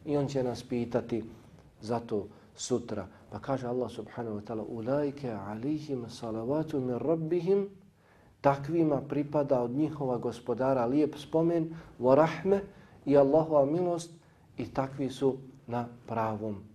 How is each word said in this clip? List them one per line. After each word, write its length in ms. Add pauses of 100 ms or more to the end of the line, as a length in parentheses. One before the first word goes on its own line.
i 120
on 120
će 140
nas 200
pitati 640 (560)
za 200
to 260 (300)
sutra.” 500 (240)
Pa 80
kaže 280
Allah 240
subhanahu 500
wa 20
ta'ala: 260
„Ulaike 640
alihim 800
salavatu 720
min 180
rabbihim”, 720 (720)
takvima 680
pripada 540
od 80
njihova 480
gospodara 680
lijep 300
spomen, 580 (260)
wa 140
rahme, 460 (460)
i 100
Allahova 500
milost, 440 (480)
i 80
takvi 440
su 260 (300)
na 200 (200)
pravom 500 (180)